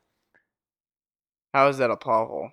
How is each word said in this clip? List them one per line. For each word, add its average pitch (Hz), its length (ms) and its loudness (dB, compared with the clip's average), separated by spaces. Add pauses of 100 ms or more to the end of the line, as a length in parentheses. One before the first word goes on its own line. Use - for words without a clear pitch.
(1500)
How 139 140 4
is 135 100 -4
that 123 120 2
a 101 60 -2
plot 113 320 -2
hole? - 240 -10